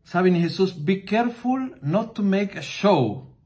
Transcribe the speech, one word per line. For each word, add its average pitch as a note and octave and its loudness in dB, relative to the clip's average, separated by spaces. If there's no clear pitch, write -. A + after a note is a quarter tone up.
Sabi F3+ 2
ni E3+ 2
Jesus, F#3 0
"Be F#3 -2
careful B3 -2
not G#3+ -2
to G#3 -2
make G3 0
a D3+ -10
show C#3+ 0